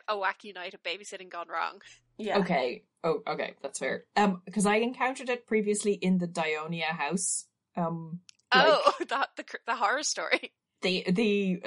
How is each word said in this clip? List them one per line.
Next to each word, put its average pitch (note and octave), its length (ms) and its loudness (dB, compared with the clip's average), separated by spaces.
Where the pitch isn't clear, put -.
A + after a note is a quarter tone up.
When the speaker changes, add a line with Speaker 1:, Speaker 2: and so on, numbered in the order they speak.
Speaker 1:
a G#3+ 80 0
wacky G3 400 -4
night F3+ 180 -10
of - 100 -20
babysitting F#3 460 -10
gone F3 200 -10
wrong. E3+ 320 -6
Speaker 2:
Yeah. G3+ 220 -2
Speaker 3:
Okay. C#3+ 460 -2
Oh, D3+ 240 0
okay. C#3 340 -4
That's - 160 -8
fair. B2 280 -4
Um, G3+ 260 4
'cause G3+ 120 2
I G#3 120 4
encountered B3+ 520 -2
it A#3+ 160 -4
previously G#3 480 2
in F#3 240 4
the F3 100 0
Dionia D#3+ 680 -2
house. E3 520 -2
Um, E3 460 -4
Speaker 1:
Oh, D4+ 460 6
Speaker 3:
like, - 100 -6
Speaker 1:
<laughs> - 0 -
the, C4+ 180 0
the, - 0 -
the A3+ 80 0
horror A#3 280 2
story. - 500 -2
Speaker 3:
the, F#3 300 0
the, G3+ 560 2